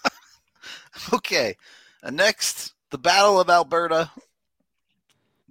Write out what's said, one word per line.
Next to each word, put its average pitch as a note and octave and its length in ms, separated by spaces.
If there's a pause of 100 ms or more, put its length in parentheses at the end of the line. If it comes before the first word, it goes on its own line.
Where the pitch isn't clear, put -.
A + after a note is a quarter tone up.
(1120)
Okay. C#3 420 (480)
Uh, - 60
next, - 640 (160)
the C#3 80
Battle F#3+ 420
of F3 100
Alberta. E3 640 (1400)